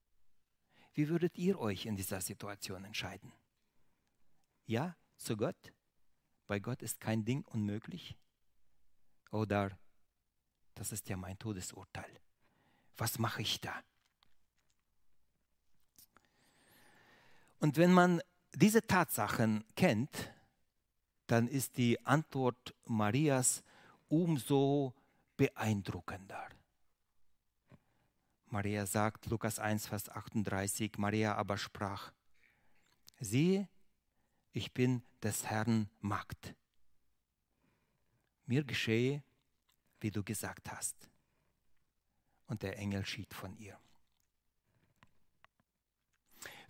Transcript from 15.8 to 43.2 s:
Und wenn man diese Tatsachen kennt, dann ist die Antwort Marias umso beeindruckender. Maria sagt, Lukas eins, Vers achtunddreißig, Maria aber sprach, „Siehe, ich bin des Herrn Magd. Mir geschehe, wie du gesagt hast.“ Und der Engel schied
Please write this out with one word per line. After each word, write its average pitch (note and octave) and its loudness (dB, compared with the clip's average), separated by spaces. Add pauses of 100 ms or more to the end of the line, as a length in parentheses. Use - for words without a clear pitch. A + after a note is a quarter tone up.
Und D3+ 4
wenn F3+ 8
man F3+ 8 (320)
diese G#3 6
Tatsachen A2 2 (120)
kennt, C#3 2 (920)
dann A#2 4
ist C3+ -4
die A#2+ 2
Antwort C3 0 (120)
Marias B2+ 2 (440)
umso C#3+ 2 (440)
beeindruckender. - -2 (2000)
Maria G#2 -2
sagt, G#2+ 0
Lukas A2 -2
eins, G#2+ -2
Vers - -6
achtunddreißig, G2+ -4
Maria G#2 2
aber G2+ -2
sprach, - -8 (1080)
„Siehe, E3 2 (840)
ich - -6
bin B2+ 2 (180)
des - -2
Herrn G#2+ 2 (120)
Magd. - -6 (1900)
Mir C3+ 2
geschehe, B2 0 (760)
wie A2 -2
du G2 -4
gesagt - -8
hast.“ - -10 (1400)
Und - -6
der F#2+ -6
Engel G2 -2
schied - -8